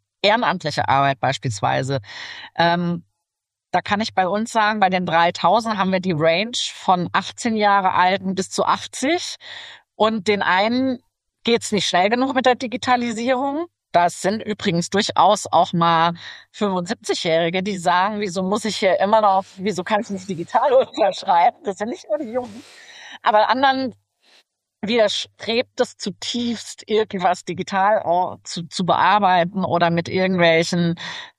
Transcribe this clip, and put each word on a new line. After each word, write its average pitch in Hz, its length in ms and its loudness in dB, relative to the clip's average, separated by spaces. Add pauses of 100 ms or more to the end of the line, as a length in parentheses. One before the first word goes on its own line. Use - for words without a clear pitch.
(220)
ehrenamtliche 196 640 0
Arbeit 139 320 2
beispielsweise. 131 840 -2 (540)
Ähm, 170 480 0 (680)
da 180 100 0
kann 202 180 -2
ich 220 140 -6
bei 185 140 2
uns 208 240 -4
sagen, 214 280 0
bei 190 100 4
den 185 180 0
dreitausend 175 680 2
haben 190 160 0
wir 185 100 0
die 185 140 0
Range 165 360 2 (200)
von 180 420 0
achtzehn 220 440 -2
Jahre 202 380 4
Alten 190 400 2
bis 185 160 -6
zu - 120 -2
achtzig. - 720 -2 (580)
Und 220 320 0
den 202 160 0
einen 240 560 0 (440)
geht's 233 280 0
nicht 208 160 0
schnell 185 220 2
genug 254 260 0
mit 302 100 0
der 254 100 6
Digitalisierung. 247 1120 -2 (260)
Das 175 280 2
sind 214 200 -2
übrigens 190 480 -2
durchaus 196 600 2
auch 170 220 2
mal 170 420 2 (380)
fünfundsiebzigjährige, 180 1120 -2
die 196 140 -4
sagen, 180 420 0
„Wieso 190 240 -4
muss 202 220 -2
ich 214 100 -4
hier 185 240 2
immer 214 220 4
noch, 196 240 2 (100)
wieso 185 300 -4
kann 214 160 0
ich - 80 -12
nicht 190 180 -10
digital 208 460 0
<laughs> - 0 -
unterschreiben?“ 196 920 2
Das 196 140 -6
sind 208 100 -6
nicht 269 220 -10
nur 302 80 -2
die 240 160 -10
Jungen. 247 320 -8 (560)
Aber 214 260 2
anderen 262 480 0 (840)
widerstrebt 220 1000 -2
es 240 160 -2
zutiefst, - 920 -8
irgendwas 190 600 -2
digital 190 580 -2
au-, 175 400 0
zu, - 240 -10
zu - 180 -4
bearbeiten 180 800 2
oder 170 260 2
mit 170 200 -2
irgendwelchen, 175 840 2 (440)